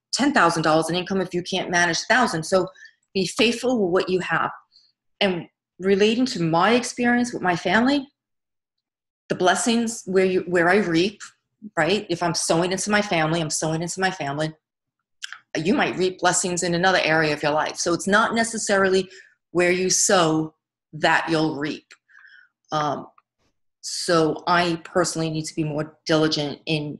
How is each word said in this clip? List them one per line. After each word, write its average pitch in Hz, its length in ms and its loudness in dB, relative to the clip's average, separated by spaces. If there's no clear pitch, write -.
ten 285 200 2
thousand 170 300 2
dollars 160 280 2
in 170 60 -2
income 180 240 -2
if 175 120 -4
you 175 120 -4
can't - 260 -6
manage 175 280 0
a - 140 -8
thousand? 220 300 2
So 180 240 2
be 190 120 0
faithful 233 540 0
with 180 120 0
what 185 160 0
you 185 120 0
have. 160 300 -2
And 185 260 -2
relating 208 480 2
to 180 160 -4
my 165 300 4
experience 240 600 0
with - 100 -8
my 180 120 0
family, 240 540 0
the 185 60 -4
blessings 220 720 0
where 190 180 2
you, 185 240 2
where 175 200 2
I 185 80 4
reap, 180 440 0
right? 185 340 0
If 170 120 -4
I'm 170 120 0
sowing 180 380 0
into 190 180 -4
my 208 120 2
family, 165 380 0
I'm 156 100 -4
sowing 160 320 -4
into 175 180 -8
my 185 100 0
family. 156 420 -6
You 160 180 0
might 175 220 -2
reap 185 220 -2
blessings 180 440 0
in 175 120 0
another 180 280 2
area 156 300 2
of 147 100 -4
your 147 100 0
life. 147 240 -2
So 170 180 -2
it's 165 120 -6
not 214 280 2
necessarily 196 760 0
where 175 180 2
you 185 200 0
sow 156 640 2
that 160 380 2
you'll 156 260 0
reap. 139 300 -6
Um, 151 360 -2
so 160 680 0
I 175 380 2
personally 160 460 -2
need 156 160 -6
to - 80 -12
be 165 100 -2
more 151 400 -6
diligent 156 600 0
in, 151 340 -4